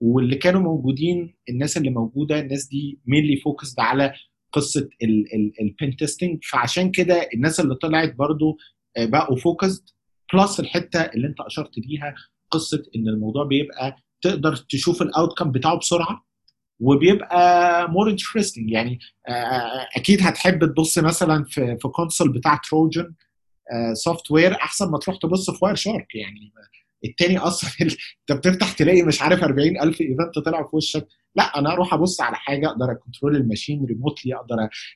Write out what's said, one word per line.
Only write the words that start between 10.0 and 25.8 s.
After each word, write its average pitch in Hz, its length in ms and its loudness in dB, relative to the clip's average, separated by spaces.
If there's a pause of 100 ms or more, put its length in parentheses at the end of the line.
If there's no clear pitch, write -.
plus 190 260 4
الحتة 175 400 -4
اللي 123 260 -2
أنت 147 140 -8
أشرت - 380 -10
ليها، 143 360 -4 (360)
قصة 156 320 -2 (140)
إن 110 120 -2
الموضوع 110 360 -2
بيبقى 139 520 -2 (260)
تقدر 156 340 0
تشوف - 460 -2
الاوتكم 160 500 -2
بتاعه 156 260 0
بسرعة، 175 480 -2 (540)
وبيبقى 175 1080 4
more 202 280 2
interesting. - 560 -4
يعني، 120 260 -2 (300)
آه، 120 580 -4 (100)
أكيد 202 260 4
هتحب 165 420 2 (100)
تبص 160 240 0
مثلًا 160 460 2
في، 120 360 -2
في 135 80 -6
كونسول 170 440 0
بتاع 147 280 2 (100)
تروجن، 160 440 0 (580)
آه، 117 200 -2
سوفت - 380 -4
وير، 170 240 6
أحسن 170 360 -4
ما 151 80 -2
تروح 190 200 -6
تبص 180 320 -2
في - 140 -2
واير 196 120 2
شارك. - 380 -6